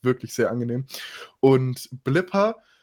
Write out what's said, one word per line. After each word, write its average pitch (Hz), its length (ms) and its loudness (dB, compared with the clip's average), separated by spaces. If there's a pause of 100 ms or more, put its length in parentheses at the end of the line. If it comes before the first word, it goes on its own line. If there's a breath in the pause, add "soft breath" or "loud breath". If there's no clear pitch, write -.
wirklich 123 320 -2
sehr 107 160 0
angenehm. 120 340 -4 (540 loud breath)
Und 131 500 2 (140)
Blipper, 196 540 0 (260 soft breath)